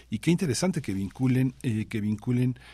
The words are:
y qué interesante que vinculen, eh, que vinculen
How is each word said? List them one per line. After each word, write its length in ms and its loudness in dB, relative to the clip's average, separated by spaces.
y 80 -2
qué 120 0
interesante 520 0
que 100 -4
vinculen, 720 0
eh, 260 -2
que 140 -4
vinculen 540 0